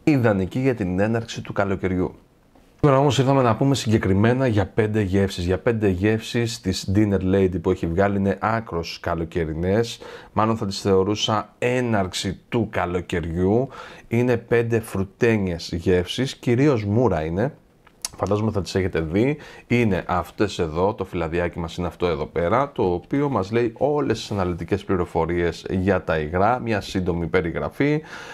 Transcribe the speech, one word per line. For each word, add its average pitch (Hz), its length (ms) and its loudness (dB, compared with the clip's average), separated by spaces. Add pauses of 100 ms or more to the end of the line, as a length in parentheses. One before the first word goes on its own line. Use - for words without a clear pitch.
ιδανική 113 560 2
για 131 160 2
την 92 240 0
έναρξη 113 420 -2
του - 120 -10
καλοκαιριού. 92 640 -2 (640)
Σήμερα 139 240 4
όμως 131 140 2
ήρθαμε 135 240 4
να 117 140 4
πούμε 139 200 2
συγκεκριμένα 113 720 2
για 104 200 2
πέντε 107 340 0
γεύσεις. 95 440 0
Για 92 140 2
πέντε 110 280 0
γεύσεις 110 760 0
της 95 340 -4
Dinner 101 240 4 (140)
Lady 92 280 2
που 92 100 2
έχει 90 160 -2
βγάλει, 98 300 2
είναι 98 240 0
άκρος 107 600 -4
καλοκαιρινές. 85 1000 -2 (340)
Μάλλον 110 240 2
θα 110 80 -4
τις 98 160 -6
θεωρούσα 101 760 0
έναρξη 113 840 -2 (100)
του 117 220 0
καλοκαιριού. 90 960 -2 (400)
Είναι 120 300 2
πέντε 117 420 0
φρουτένιες 98 920 -2
γεύσεις, 90 640 0
κυρίως 123 500 2
μούρα 101 380 2
είναι. 92 320 -2 (600)
Φαντάζομαι 104 340 0
θα 98 100 0
τις - 140 -6
έχετε 92 260 0
δει. 107 360 2 (300)
Είναι 113 400 2
αυτές 90 520 -2
εδώ, 87 340 0
το 98 120 -6
φυλαδιάκι 87 540 -2
μας 82 180 -8
είναι 87 100 -4
αυτό - 200 -4
εδώ 76 180 -2
πέρα, 104 460 0
το 120 120 -2
οποίο 98 460 -2
μας 101 220 -2
λέει 113 260 0
όλες 139 420 0
τις - 120 -10
αναλυτικές 90 520 -2
πληροφορίες 87 840 -2
για 92 340 0
τα 80 160 0
υγρά, 92 400 0
μια 113 220 -2
σύντομη 85 460 -2
περιγραφή. 87 760 0 (300)